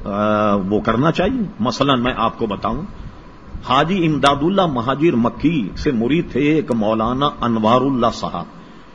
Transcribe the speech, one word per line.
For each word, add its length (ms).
آ، 520
وہ 240
کرنا 320
چاہیے۔ 300
مثلاً 440
میں 140
آپ 220
کو 60
بتاؤں، 360
حاجی 380
امداد 340
اللہ 240
مہاجر 500
مکی 600
سے 160
مرید 400
تھے 80
ایک 320
مولانا 580
انوار 400
اللہ 320
صاحب، 320